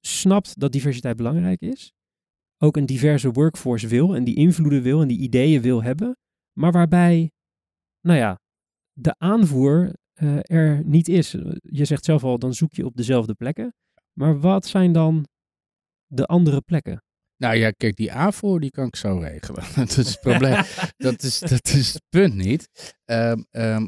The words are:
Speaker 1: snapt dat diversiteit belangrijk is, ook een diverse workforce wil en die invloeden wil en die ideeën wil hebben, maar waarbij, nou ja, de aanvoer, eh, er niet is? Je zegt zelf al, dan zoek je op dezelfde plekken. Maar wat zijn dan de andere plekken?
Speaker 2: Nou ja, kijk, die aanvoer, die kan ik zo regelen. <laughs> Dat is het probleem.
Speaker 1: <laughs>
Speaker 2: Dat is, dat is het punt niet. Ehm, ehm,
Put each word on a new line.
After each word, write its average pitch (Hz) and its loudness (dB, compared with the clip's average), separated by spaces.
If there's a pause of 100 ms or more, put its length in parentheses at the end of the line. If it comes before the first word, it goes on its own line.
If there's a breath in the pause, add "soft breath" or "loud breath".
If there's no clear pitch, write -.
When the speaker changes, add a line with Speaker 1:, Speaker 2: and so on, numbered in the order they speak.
Speaker 1:
snapt - 0
dat 139 -2
diversiteit 127 -4
belangrijk 147 -2
is, - -10 (640)
ook 151 2
een 143 0
diverse 131 0
workforce 120 -2
wil 143 2
en 123 -2
die 120 -2
invloeden 147 4
wil 135 2
en 143 2
die 120 -2
ideeën 127 2
wil 120 2
hebben, 165 -4 (420)
maar 170 2
waarbij, 170 4 (680)
nou 170 2
ja, 104 -2 (540)
de 139 -2
aanvoer, 165 2 (180)
eh, 147 -2
er 156 0
niet 160 2
is? 170 0 (300)
Je - -4
zegt 143 -2
zelf 151 0
al, 127 -2
dan 127 -4
zoek 156 -4
je 123 -6
op 120 -10
dezelfde 117 0
plekken. 160 -8 (440)
Maar 143 2
wat 185 2
zijn 180 2
dan 160 2 (800)
de 139 -4
andere 156 2
plekken? 151 -4 (380)
Speaker 2:
Nou 117 0
ja, 110 2
kijk, 104 -2
die 107 -4
aanvoer, 185 0
die 143 -4
kan 135 -6
ik 117 -8
zo 98 -2
regelen. 76 -10
<laughs> - -10
Dat 123 0
is - - (120)
het - -8
probleem. 127 2 (200)
Speaker 1:
<laughs> - -8
Speaker 2:
Dat 127 -4
is, 131 -4
dat 135 0
is 139 0
het - -12
punt 170 2
niet. 98 -2 (360 loud breath)
Ehm, 117 -2
ehm, 110 -2